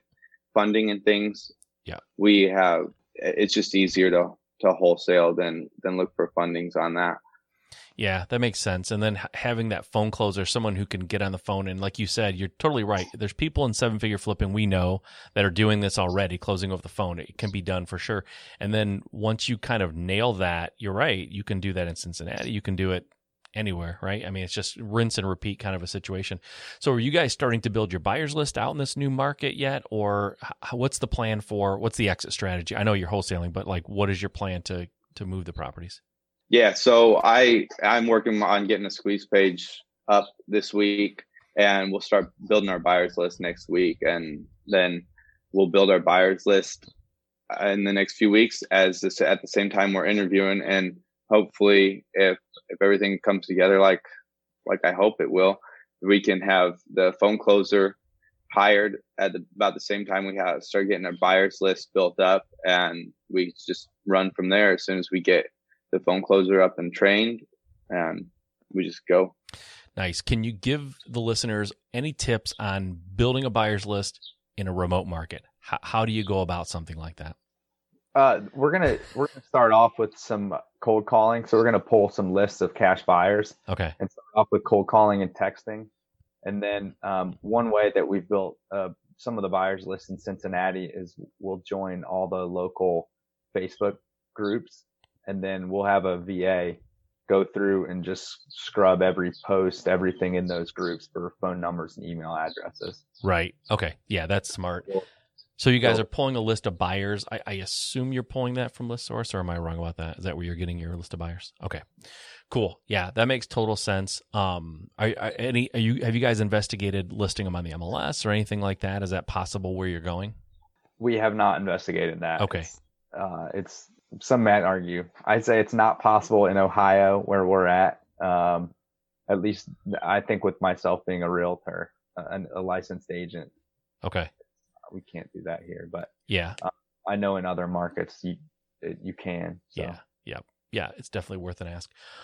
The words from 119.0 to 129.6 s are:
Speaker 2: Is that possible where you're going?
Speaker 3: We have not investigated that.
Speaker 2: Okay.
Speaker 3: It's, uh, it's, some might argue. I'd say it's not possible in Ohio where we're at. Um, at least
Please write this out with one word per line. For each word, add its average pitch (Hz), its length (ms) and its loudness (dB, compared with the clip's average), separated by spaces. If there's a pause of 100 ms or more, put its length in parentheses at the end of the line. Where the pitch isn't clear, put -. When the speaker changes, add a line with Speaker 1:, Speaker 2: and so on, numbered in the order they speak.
Speaker 2:
Is 90 80 -6
that 92 160 -4
possible 92 500 -6
where 92 120 -4
you're 85 120 -6
going? 90 340 -6 (640)
Speaker 3:
We 120 160 0
have 107 200 2
not 101 240 2
investigated 85 640 -4
that. 82 220 -4
Speaker 2:
Okay. 95 160 -4
Speaker 3:
It's, - 220 -12 (380)
uh, 85 360 -8
it's, - 360 -12 (300)
some 123 240 2
might 104 180 6
argue. 87 420 -2 (200)
I'd 113 200 2
say 113 140 6
it's 107 140 2
not 110 280 4
possible 107 460 4
in 95 100 2
Ohio 98 640 6
where 95 240 2
we're 92 220 4
at. 90 340 4 (200)
Um, 87 500 0 (580)
at 98 120 0
least 101 280 -4 (320)